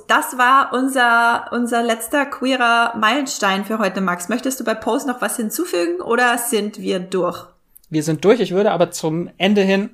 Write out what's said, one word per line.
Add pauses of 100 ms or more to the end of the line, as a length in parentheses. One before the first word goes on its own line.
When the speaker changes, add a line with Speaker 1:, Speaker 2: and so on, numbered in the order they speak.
Speaker 1:
das
war
unser,
unser
letzter
queerer
Meilenstein
für
heute,
Max.
Möchtest
du
bei
Pose
noch
was
hinzufügen
oder
sind
wir
durch? (420)
Speaker 2:
Wir
sind
durch.
Ich
würde
aber
zum
Ende
hin